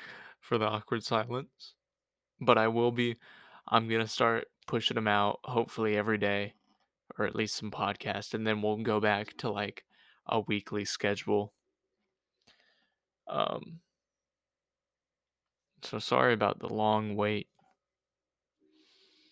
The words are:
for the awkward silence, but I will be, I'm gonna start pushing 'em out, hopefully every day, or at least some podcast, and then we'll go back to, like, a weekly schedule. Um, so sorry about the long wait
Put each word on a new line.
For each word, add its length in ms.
for 180
the 80
awkward 360
silence, 720
but 180
I 100
will 240
be, 240
I'm 200
gonna 200
start 400
pushing 300
'em 120
out, 360
hopefully 520
every 220
day, 360
or 80
at 120
least 200
some 140
podcast, 640
and 120
then 140
we'll 180
go 200
back 400
to, 100
like, 360
a 140
weekly 440
schedule. 720
Um, 520
so 180
sorry 340
about 240
the 100
long 460
wait 340